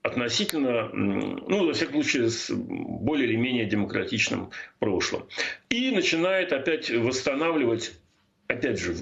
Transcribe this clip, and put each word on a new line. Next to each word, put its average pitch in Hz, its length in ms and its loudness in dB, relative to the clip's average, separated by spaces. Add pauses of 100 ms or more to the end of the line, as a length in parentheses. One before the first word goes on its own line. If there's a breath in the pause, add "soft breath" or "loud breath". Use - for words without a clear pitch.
Относительно, 123 880 0
м, 101 560 -2
ну, 190 180 2
во 147 60 2
всяком 139 220 -2
случае, 135 360 2
с - 240 -6
более 123 760 -2
или 110 80 2
менее 120 300 0
демократичным 98 840 0 (280 loud breath)
прошлым. - 460 0 (440 loud breath)
И 254 220 2
начинает 180 640 2
опять 151 380 0
восстанавливать, 127 1000 2 (540)
опять 120 320 0
же 85 240 -2